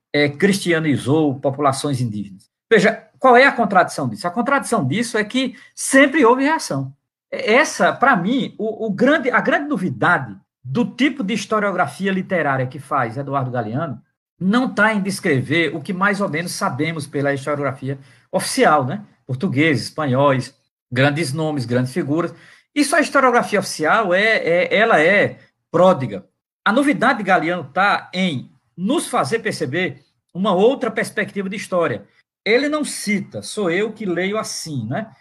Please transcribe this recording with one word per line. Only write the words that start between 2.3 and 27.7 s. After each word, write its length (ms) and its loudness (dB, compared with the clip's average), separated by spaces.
Veja, 380 2
qual 160 6
é 100 8
a 60 4
contradição 560 0
disso? 180 -8
A 60 -2
contradição 560 -2
disso 300 -2
é 80 0
que 320 -4
sempre 520 4
houve 180 6
reação. 500 -2
Essa, 600 2
pra 240 4
mim, 420 -2
o, 300 -6
o 20 -4
grande, 400 2
a 120 2
grande 260 0
novidade 680 -2
do 220 -2
tipo 380 -2
de 100 -4
historiografia 800 -2
literária 540 -2
que 140 -10
faz 380 -4
Eduardo 340 -4
Galeano 500 -6
não 340 0
tá 200 2
em 80 -2
descrever 760 0
o 60 -8
que 100 -10
mais 300 0
ou 80 -2
menos 240 -6
sabemos 520 -4
pela 280 -2
historiografia 680 -6
oficial, 540 2
né? 160 -6
Portugueses, 600 0
espanhóis, 680 0
grandes 440 0
nomes, 320 -4
grandes 260 0
figuras. 420 -2
Isso, 220 0
a 60 4
historiografia 580 2
oficial, 540 0
é, 240 2
é, 380 0
ela 260 4
é 380 2
pródiga. 560 2
A 80 2
novidade 460 2
de 80 -6
Galeano 400 0
tá 480 0